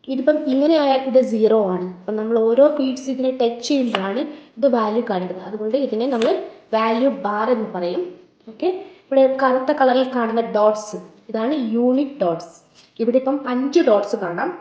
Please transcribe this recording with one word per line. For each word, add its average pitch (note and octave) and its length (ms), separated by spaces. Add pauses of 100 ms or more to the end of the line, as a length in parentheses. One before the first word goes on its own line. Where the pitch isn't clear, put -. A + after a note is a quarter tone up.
(120)
ഇതിപ്പം C4+ 240 (160)
ഇങ്ങനെ D4 300
ആയാൽ C4+ 180 (100)
ഇത് B3 80 (120)
സീറോ A3 280 (140)
ആണ്. F3+ 140 (120)
അപ്പം G#3+ 220
നമ്മൾ A3+ 160 (100)
ഓരോ A#3+ 180 (140)
ബീഡ്സ് C4 360
ഇതിനെ C4 260
ടച്ച് A#3 280
ചെയ്യുമ്പോഴാണ് A3 520 (380)
ഇത് C4+ 80 (100)
വാല്യൂ A3 340
കാണിക്കുന്നത്. F#3 380
അതുകൊണ്ട് G#3+ 280 (100)
ഇതിനെ A3 280
നമ്മൾ A#3 160 (460)
വാല്യൂ A#3 340 (160)
ബാർ G#3 280
എന്ന് G#3+ 200
പറയും. F3+ 280 (500)
ഓക്കെ, E4+ 160 (380)
ഇവിടെ C4+ 180 (180)
കറുത്ത C4 280 (100)
കളറിൽ B3+ 260 (100)
കാണുന്ന A3+ 280 (120)
ഡോട്ട്സ്, G#3 440 (300)
ഇതാണ് A3 260 (180)
യൂണിറ്റ് B3+ 480
ഡോട്ട്സ്. E3 320 (480)
ഇവിടെ A#3 200
ഇപ്പം C4+ 160 (160)
അഞ്ച് C#4 360
ഡോട്ട്സ് G#3 340
കാണാം F#3 260 (100)